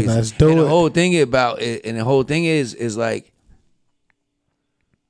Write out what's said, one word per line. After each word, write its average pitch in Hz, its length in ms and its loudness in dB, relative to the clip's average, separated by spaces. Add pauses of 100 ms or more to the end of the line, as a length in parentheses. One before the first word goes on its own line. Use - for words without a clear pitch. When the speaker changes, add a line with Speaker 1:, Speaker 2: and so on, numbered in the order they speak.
Speaker 1:
crazy. 104 40 -2
Speaker 2:
let's 110 220 0
do 156 200 4
Speaker 1:
And 165 100 4
the 156 40 4
Speaker 2:
it. 139 40 0
Speaker 1:
whole 160 200 2
thing 170 320 0
about 127 400 0
it, 117 240 -6
and 113 140 -6
the 110 60 -2
whole 135 180 2
thing 151 240 -2
is, 147 260 -2
is 113 240 -6
like, 113 360 -6 (1800)